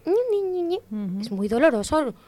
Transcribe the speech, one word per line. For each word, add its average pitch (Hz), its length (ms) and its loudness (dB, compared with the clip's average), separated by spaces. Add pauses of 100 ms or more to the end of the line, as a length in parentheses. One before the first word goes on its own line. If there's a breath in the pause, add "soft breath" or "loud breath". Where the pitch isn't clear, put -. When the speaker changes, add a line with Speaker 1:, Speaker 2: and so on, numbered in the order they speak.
Speaker 1:
ñi, 339 100 2 (160)
ñi, 403 120 2
ñi, 370 200 -2
ñi. 349 160 -2 (120)
Speaker 2:
Ujú. 202 320 -4
Speaker 1:
Es 220 100 -10
muy 202 160 -2
doloroso. 247 640 2 (140 soft breath)